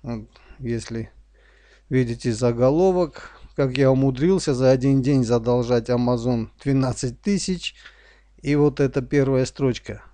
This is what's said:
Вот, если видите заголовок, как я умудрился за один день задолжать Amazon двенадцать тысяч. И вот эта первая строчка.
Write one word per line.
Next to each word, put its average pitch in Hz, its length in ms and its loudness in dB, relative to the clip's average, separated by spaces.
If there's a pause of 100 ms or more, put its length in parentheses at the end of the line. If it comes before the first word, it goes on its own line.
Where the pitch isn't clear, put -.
Вот, 117 260 -10 (300)
если 113 520 -8 (800)
видите 120 420 0
заголовок, 139 960 0 (260)
как 131 200 -2
я 135 140 4
умудрился 135 640 2
за 131 160 4
один 135 320 2
день 135 200 2
задолжать 120 680 0
Amazon 120 580 0 (140)
двенадцать 131 580 -2
тысяч. 190 540 -4 (680)
И 143 140 0
вот 147 240 2
эта 135 220 0
первая 131 440 0
строчка. 117 560 -4 (120)